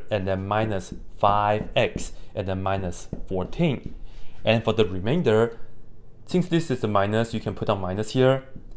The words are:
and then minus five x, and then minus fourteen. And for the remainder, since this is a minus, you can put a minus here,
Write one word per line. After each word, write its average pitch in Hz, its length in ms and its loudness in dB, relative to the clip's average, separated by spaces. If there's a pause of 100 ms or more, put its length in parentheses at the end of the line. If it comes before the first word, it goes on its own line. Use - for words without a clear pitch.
(120)
and 98 160 0
then 95 200 -2
minus 104 460 0 (240)
five 104 580 2
x, - 380 0 (220)
and 101 120 -2
then 95 140 -2
minus 95 460 -2 (200)
fourteen. 104 680 -2 (500)
And 110 180 4
for 113 100 2
the 107 120 4
remainder, 113 720 2 (680)
since 180 200 2
this 165 220 2
is 127 140 0
a 113 40 0
minus, 104 460 2
you 113 60 -2
can 104 160 -4
put - 120 -2
a 110 80 4
minus 95 360 -2
here, 131 320 6 (340)